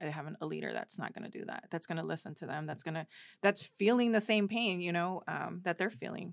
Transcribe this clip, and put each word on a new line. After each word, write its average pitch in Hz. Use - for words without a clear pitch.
they 151
have 151
an, 156
a 156
leader 156
that's -
not -
gonna -
do -
that, -
that's 165
gonna 165
listen 160
to 156
them, 147
that's 151
gonna, 160
that's 202
feeling 233
the 220
same 208
pain, 214
you 175
know, 175
um, 156
that 175
they're 185
feeling. -